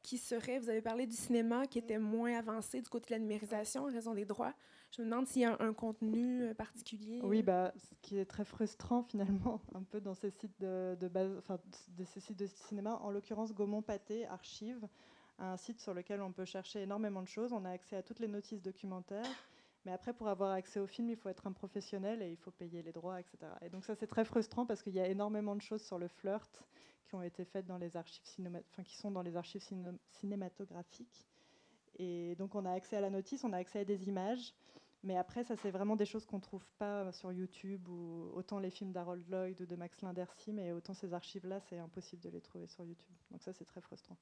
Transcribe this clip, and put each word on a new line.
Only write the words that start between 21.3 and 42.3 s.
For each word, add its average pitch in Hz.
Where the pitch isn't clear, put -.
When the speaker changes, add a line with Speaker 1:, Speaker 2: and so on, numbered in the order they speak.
Speaker 2:
un 190
professionnel 202
et 180
il 165
faut -
payer 170
les 165
droits, 180
et 175
cetera. -
Et 175
donc 185
ça, 214
c'est 208
très 220
frustrant 233
parce 226
qu'il 196
y 190
a 185
énormément 208
de 208
choses 214
sur 185
le 175
flirt -
qui -
ont 185
été 175
faites 190
dans 180
les 175
archives -
cinéma-, 175
enfin, 196
qui -
sont 202
dans 190
les 175
archives 175
ciné-, 180
cinématographiques. 196
Et 175
donc, 196
on 196
a 180
accès 190
à 202
la 196
notice, 196
on 220
a 180
accès 180
à 196
des 190
images, 202
mais 190
après, 180
ça, 240
c'est 208
vraiment 202
des 208
choses 214
qu'on 202
trouve 190
pas 202
sur 185
YouTube, 185
ou 170
autant 190
les 190
films 190
d'Harold 175
Lloyd 185
ou 180
de 175
Max 175
Lindersi, 180
mais 190
autant 170
ces 180
archives-là, 185
c'est 180
impossible 170
de 175
les 170